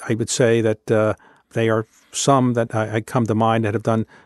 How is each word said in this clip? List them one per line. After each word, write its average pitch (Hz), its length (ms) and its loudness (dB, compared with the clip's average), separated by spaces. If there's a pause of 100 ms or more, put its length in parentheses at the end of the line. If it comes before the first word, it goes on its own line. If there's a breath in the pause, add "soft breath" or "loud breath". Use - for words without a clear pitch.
I 117 60 0
would 113 140 -6
say 117 320 2
that, 110 300 -2
uh, 110 220 2 (380 soft breath)
they 113 180 0
are 110 160 -2 (260)
some 127 440 2
that 117 200 -2
I, 107 200 -2
I 113 60 0
come 113 260 -2
to 110 80 0
mind 113 280 2
that 107 120 -2
have 110 80 -4
done, 110 220 0 (200 soft breath)